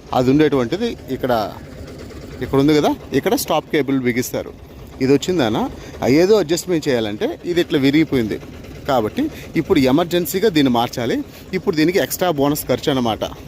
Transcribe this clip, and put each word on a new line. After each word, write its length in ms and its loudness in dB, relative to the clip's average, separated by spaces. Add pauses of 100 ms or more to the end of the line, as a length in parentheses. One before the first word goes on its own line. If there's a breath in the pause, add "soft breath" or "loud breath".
(140)
అది 160 4
ఉండేటువంటిది 680 2 (120)
ఇక్కడ, 440 0 (880)
ఇక్కడ 180 0
ఉంది 180 6
కదా, 200 2 (160)
ఇక్కడ 220 0
స్టాప్ 360 -2
కేబుల్ 300 0
బిగిస్తారు. 520 -2 (480)
ఇది 120 4
వచ్చిందన్న, 580 2 (360 loud breath)
ఏదో 280 6
అడ్జస్ట్‌మెంట్ 540 0
చేయాలంటే 560 -2
ఇది 160 0
ఇట్లా 180 0
విరిగిపోయింది 640 2 (480)
కాబట్టి 420 0 (260 loud breath)
ఇప్పుడు 220 2
ఎమర్జెన్సీగా 720 2
దీన్ని 240 4
మార్చాలి. 520 -2 (280 loud breath)
ఇప్పుడు 240 -2
దీనికి 220 2
ఎక్స్ట్రా 320 0
బోనస్ 360 0
ఖర్చు 240 0
అనమాట. 280 0 (300)